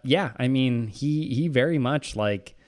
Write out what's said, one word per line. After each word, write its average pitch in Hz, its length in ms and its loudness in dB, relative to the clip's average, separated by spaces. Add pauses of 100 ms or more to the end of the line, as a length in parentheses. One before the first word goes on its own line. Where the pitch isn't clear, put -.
yeah, 147 360 2
I 123 100 0
mean, 127 400 2
he, 147 460 -2
he 156 140 0
very 147 300 2
much, 135 380 -2
like, 104 400 -2 (120)